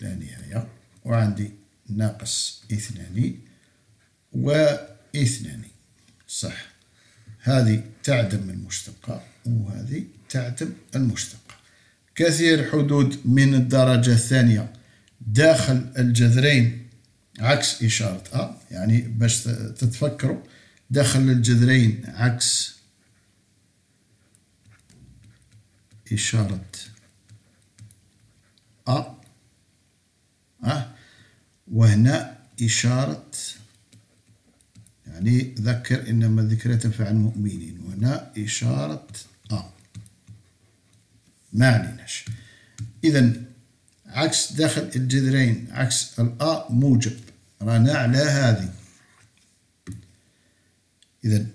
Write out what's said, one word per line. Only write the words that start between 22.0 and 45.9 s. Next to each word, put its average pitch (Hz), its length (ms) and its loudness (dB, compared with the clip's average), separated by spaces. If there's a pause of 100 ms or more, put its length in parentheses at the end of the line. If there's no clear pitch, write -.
عكس - 680 -2 (3500)
إشارة 101 520 -2 (2250)
أ، - 280 -4 (1500)
أه؟ 139 280 -4 (800)
وهنا 113 680 4 (240)
إشارة، 127 720 -2 (1800)
يعني، 123 520 0
ذكر 120 500 -2
إنما 113 320 2
الذكرى 113 360 0
تنفع 110 320 -2
المؤمنين، 104 760 -2
وهنا 104 520 -4
إشارة 117 680 -4 (440)
أ. 101 100 -4 (1900)
ما 120 140 4
عليناش. - 580 -2 (800)
إذن 135 420 2 (600)
عكس - 480 -4
داخل - 420 -2
الجذرين 131 760 0
عكس - 480 -4